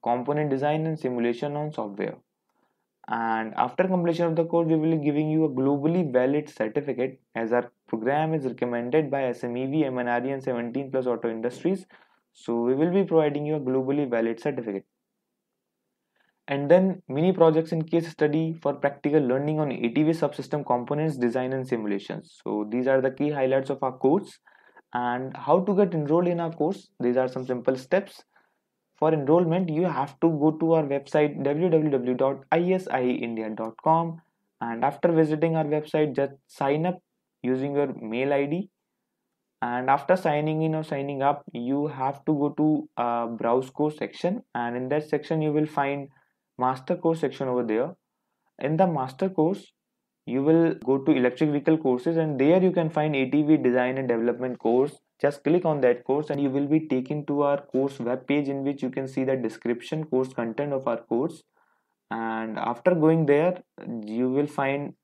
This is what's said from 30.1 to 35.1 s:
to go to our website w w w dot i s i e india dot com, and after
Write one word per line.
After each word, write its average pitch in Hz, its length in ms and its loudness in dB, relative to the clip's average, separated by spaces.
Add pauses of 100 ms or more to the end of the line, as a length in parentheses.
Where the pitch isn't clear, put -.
to 170 80 4
go 156 240 2
to 160 220 0
our 160 100 4
website 139 580 0
w 147 260 0
w 160 220 4
w 127 240 0
dot 135 380 -2
i 175 200 2
s 185 160 -2
i 131 140 -2
e 123 120 2 (140)
india 110 220 -6
dot 110 320 -8
com, 165 380 2 (400)
and 117 240 -4
after 143 260 2